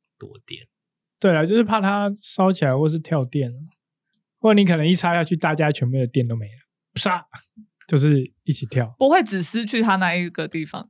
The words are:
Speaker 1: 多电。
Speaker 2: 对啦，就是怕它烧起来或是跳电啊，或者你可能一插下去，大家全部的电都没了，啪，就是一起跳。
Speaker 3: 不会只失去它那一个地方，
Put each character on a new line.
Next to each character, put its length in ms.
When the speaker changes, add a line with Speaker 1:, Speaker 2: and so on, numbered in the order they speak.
Speaker 1:
多 280
电。 220
Speaker 2:
对 120
啦， 140
就 100
是 80
怕 160
它 260
烧 300
起 140
来 100
或 140
是 100
跳 240
电 260
啊， 100
或 100
者 60
你 100
可 100
能 100
一 100
插 180
下 100
去， 120
大 200
家 160
全 180
部 80
的 100
电 200
都 80
没 120
了， 120
啪， 300
就 100
是 360
一 80
起 140
跳。 320
Speaker 3:
不 120
会 140
只 180
失 240
去 160
它 160
那 160
一 160
个 180
地 180
方， 240